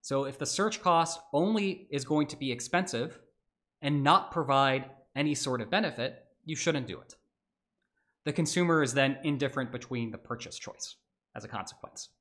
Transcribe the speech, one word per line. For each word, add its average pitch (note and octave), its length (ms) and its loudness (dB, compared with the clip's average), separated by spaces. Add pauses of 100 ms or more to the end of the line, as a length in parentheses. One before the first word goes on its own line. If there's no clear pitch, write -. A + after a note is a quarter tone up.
So C#3 240 0
if C3+ 120 -8
the D3 80 -4
search G#3 360 0
cost E3 380 4 (140)
only G3 580 2
is C#3 140 -4
going D3+ 220 2
to - 100 -10
be C3+ 140 -4
expensive B2 680 -2 (640)
and C#3+ 220 2
not F3 280 6
provide C3+ 580 2 (260)
any D3 200 2
sort B2+ 260 -2
of G#2 80 -8
benefit, F3+ 560 -2 (200)
you D#3 100 -6
shouldn't C#3 320 0
do E2 120 -10
it. - 160 -20 (1080)
The D3 80 -2
consumer E3 480 2
is B2+ 120 0
then C3+ 300 2
indifferent C#3 480 -2
between A#2+ 400 -6
the - 60 -12
purchase - 400 -10
choice - 380 -14 (400)
as G#2 80 -10
a G2 60 -16
consequence. - 600 -12 (120)